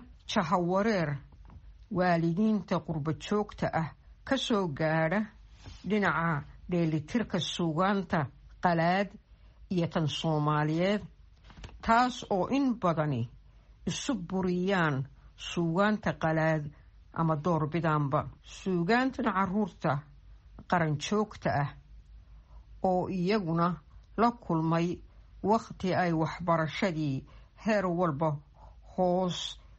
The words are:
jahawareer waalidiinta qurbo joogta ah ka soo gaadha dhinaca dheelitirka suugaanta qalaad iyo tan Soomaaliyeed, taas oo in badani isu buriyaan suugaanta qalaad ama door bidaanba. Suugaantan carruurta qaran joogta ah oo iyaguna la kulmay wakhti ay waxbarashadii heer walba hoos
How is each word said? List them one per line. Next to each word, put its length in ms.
jahawareer 920
waalidiinta 880
qurbo 340
joogta 600
ah 160
ka 140
soo 300
gaadha 540
dhinaca 580
dheelitirka 720
suugaanta 800
qalaad 480
iyo 180
tan 200
Soomaaliyeed, 960
taas 460
oo 220
in 300
badani 500
isu 300
buriyaan 920
suugaanta 760
qalaad 500
ama 220
door 340
bidaanba. 600
Suugaantan 840
carruurta 680
qaran 300
joogta 560
ah 160
oo 260
iyaguna 580
la 140
kulmay 560
wakhti 520
ay 180
waxbarashadii 1080
heer 200
walba 440
hoos 640